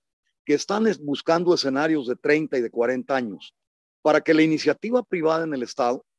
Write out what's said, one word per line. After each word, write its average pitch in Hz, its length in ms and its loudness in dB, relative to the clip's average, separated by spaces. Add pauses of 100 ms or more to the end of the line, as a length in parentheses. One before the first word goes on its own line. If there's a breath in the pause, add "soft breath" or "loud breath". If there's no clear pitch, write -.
(460)
que 147 80 0
están 208 340 0
es-, 180 120 -2
buscando 165 540 0
escenarios 143 540 -2
de 120 80 -4
treinta 147 420 0
y 127 40 0
de 113 80 -2
cuarenta 123 460 -2
años, 113 380 -6 (480)
para 156 200 4
que 160 120 2
la 156 100 6
iniciativa 160 600 0
privada 160 400 -2
en 160 100 -6
el 131 100 -4
Estado 123 420 -4 (120)